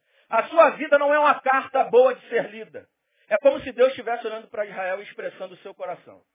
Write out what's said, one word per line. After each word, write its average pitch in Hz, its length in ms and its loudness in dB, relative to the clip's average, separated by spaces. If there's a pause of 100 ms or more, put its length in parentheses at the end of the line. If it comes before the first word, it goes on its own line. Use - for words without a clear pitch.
(280)
A 226 200 0
sua 311 220 6
vida 285 280 0
não 285 140 2
é 302 60 2
uma 294 220 2
carta 262 440 -2
boa 247 300 4
de - 140 -18
ser 214 220 -4
lida. 208 360 -18 (440)
É 208 80 0
como 277 220 2
se 269 120 -12
Deus 240 180 4
estivesse 233 360 -8
olhando 220 220 -12
para 214 180 -8
Israel 190 340 -8
e 208 40 -18
expressando 185 500 -14
o 170 40 -20
seu 196 160 -20
coração. 143 480 -16 (120)